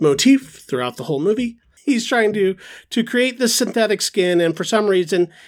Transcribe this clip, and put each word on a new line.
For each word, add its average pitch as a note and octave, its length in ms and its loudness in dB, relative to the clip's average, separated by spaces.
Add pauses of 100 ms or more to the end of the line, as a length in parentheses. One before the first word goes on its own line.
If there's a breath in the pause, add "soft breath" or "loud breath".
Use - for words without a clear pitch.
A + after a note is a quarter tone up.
motif - 680 2
throughout B2 300 -4
the C3+ 80 -10
whole C#3+ 160 -4
movie. A#3 360 -2 (280)
He's A#3+ 200 0
trying A3 280 0
to, F#3+ 220 0 (360 loud breath)
to A#3 120 0
create B3 360 -2
this A#3 160 0
synthetic G#3+ 460 0
skin, F3+ 400 0
and E3 140 0
for F#3 100 -6
some G#3 220 0
reason, F3+ 420 0 (180 loud breath)